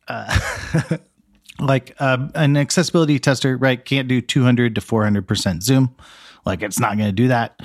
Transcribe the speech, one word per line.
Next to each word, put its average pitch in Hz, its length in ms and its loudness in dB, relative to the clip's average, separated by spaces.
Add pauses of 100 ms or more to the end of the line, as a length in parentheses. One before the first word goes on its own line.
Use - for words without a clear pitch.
Uh, 110 320 -4 (800)
<laughs> - 400 -20
like, 135 400 -2
uh, 131 360 0
an 147 220 2
accessibility 151 640 0
tester, 131 380 0
right, 127 280 0
can't 135 240 -2
do 127 120 2
two 131 240 0
hundred 120 320 4
to 107 40 -2
four 110 240 0
hundred 104 220 0
percent 95 360 -2
zoom. 131 320 2 (520)
Like, 95 160 -4
it's 101 160 -6
not 107 200 0
gonna 104 140 0
do 117 160 2
that. 117 360 -2